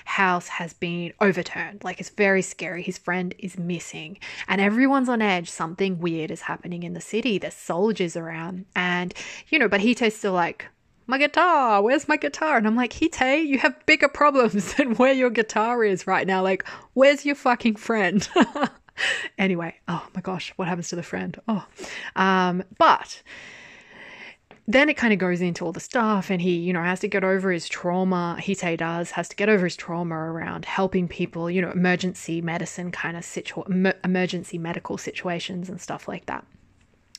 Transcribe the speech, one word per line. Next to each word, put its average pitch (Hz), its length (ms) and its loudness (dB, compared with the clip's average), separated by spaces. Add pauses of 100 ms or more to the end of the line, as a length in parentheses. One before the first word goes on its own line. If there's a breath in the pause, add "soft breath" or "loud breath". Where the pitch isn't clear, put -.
house 180 440 2
has 170 240 -8
been 170 480 -6
overturned. 175 640 -2
Like, 240 160 -8
it's - 120 -12
very 196 320 4
scary. 180 400 -8
His 180 160 -6
friend 180 400 -4
is - 200 -12
missing 170 600 -8 (300 loud breath)
and 190 120 2
everyone's 254 480 4
on 233 140 2
edge. 180 280 0
Something 180 480 -4
weird 165 320 -4
is 165 120 -10
happening 175 400 -8
in 175 100 -8
the 175 80 -10
city. 214 380 -2
There's 151 160 -10
soldiers 185 600 0
around 165 500 -10 (100)
and, 180 380 -2 (340 loud breath)
you 311 100 2
know, 240 100 4
but 196 120 2
Hite's 226 360 2
still 202 160 -2
like, 175 340 0 (400)
"My 254 120 0
guitar, 285 640 4
where's 262 240 2
my 302 100 2
guitar?" 302 420 0
And 214 80 2
I'm 220 100 2
like, 247 160 0
"Hite, 311 540 2
you 269 120 2
have - 280 0
bigger 311 220 6
problems 240 680 4
<laughs> - 20 -10
than 262 200 4
where 262 160 8
your 254 180 4
guitar 226 540 0
is 190 220 0
right 185 200 2
now. 185 160 2
Like, 190 220 2 (300 loud breath)
where's 277 300 6
your 285 100 2
fucking 240 420 2
friend?" 202 560 0
<laughs> - 60 2 (1000 loud breath)
Anyway, 175 360 -2 (140)
oh 170 260 -6
my 190 60 -8
gosh, 185 360 -8
what 185 120 -4
happens 175 200 -4
to 180 80 -6
the 170 60 -6
friend? 180 360 -8 (100)
Oh, 214 180 -2 (480 loud breath)
um, 185 480 2 (160)
but - 440 4 (1400 loud breath)
then 269 220 6
it 294 80 2
kind 233 160 2
of 196 60 4
goes 180 220 0
into 175 240 -2
all 170 80 -4
the - 80 -10
stuff 214 500 0
and 185 120 0
he, 180 140 2
you 170 160 -2
know, 170 100 0
has 180 180 -2
to 214 80 -2
get 196 140 0
over 190 300 2
his 170 160 -4
trauma. 175 760 -2
Hite 175 340 -2
does, 165 340 -4
has 175 160 -4
to - 80 -20
get 202 120 0
over 202 160 4
his 170 120 -2
trauma 170 380 -6
around 165 500 -6
helping 190 420 0
people, 170 440 -6
you 185 120 0
know, 170 80 -4
emergency 180 720 -2
medicine 170 500 -6
kind 170 260 -8
of 170 60 -12
situa-, - 480 -10
emer-, 185 320 2
emergency 180 560 -2
medical 170 400 -8
situations 180 720 -8
and 175 120 -12
stuff - 280 -12
like - 180 -10
that. - 180 -8 (760)